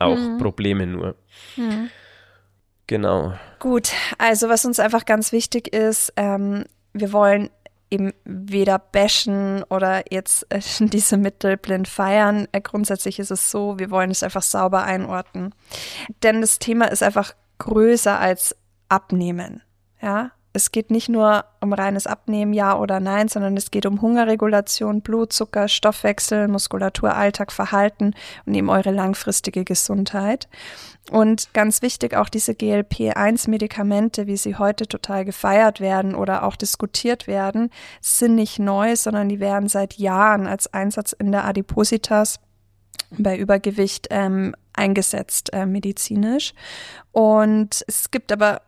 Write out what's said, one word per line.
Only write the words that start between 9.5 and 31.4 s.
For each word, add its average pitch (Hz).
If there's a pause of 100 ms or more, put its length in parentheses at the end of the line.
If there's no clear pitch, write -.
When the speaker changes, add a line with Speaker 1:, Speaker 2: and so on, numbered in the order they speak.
Speaker 2:
oder 190
jetzt, -
äh, 202
<laughs> -
diese 214
Mittel 196
blind 190
feiern. 208
Äh, 196
grundsätzlich 202
ist 196
es -
so, 202
wir 190
wollen 185
es 190
einfach 185
sauber 190
einordnen. 185 (680)
Denn 220
das 220
Thema 233
ist -
einfach 202 (240)
größer 226
als 185 (360)
Abnehmen, 180 (400)
ja? 214 (240)
Es -
geht 220
nicht 226
nur 214 (140)
um 202
reines 196
Abnehmen, 208
ja 196
oder 196
nein, 196
sondern 196
es -
geht 202
um 202
Hungerregulation, 214
Blutzucker, 220
Stoffwechsel, 208
Muskulatur, 196
Alltag, 202
Verhalten 202 (320)
und 202
eben 196
eure 190
langfristige 196
Gesundheit. 196 (640)
Und 220